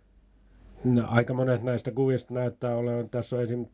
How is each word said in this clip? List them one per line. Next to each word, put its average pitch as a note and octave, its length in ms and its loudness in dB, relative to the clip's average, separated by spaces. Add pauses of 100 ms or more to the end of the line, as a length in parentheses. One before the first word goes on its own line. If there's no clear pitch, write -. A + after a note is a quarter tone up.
(840)
No, B2 220 4
aika A#2 280 2
monet B2+ 280 2
näistä B2 280 -2
kuvista B2+ 440 0
näyttää B2 420 -2
olevan, A#2+ 340 -2
tässä B2 260 -4
on B2 60 0
esim. A#2+ 320 -4